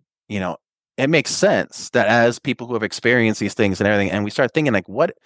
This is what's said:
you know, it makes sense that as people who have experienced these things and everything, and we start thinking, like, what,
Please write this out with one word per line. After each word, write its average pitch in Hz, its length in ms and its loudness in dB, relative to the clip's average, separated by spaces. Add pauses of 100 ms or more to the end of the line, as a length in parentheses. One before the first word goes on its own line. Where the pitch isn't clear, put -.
(280)
you 101 140 -6
know, 87 160 -6 (400)
it 135 120 0
makes 160 220 2
sense - 600 0
that 110 160 2
as 117 300 4
people 120 300 -8
who 123 60 -6
have 110 100 -2
experienced 113 560 0
these 104 140 -4
things 98 260 0
and 101 80 2
everything, 101 240 2
and 104 140 -2
we 104 40 -6
start 123 240 0
thinking, 151 200 0
like, - 160 -2
what, 135 260 -2 (100)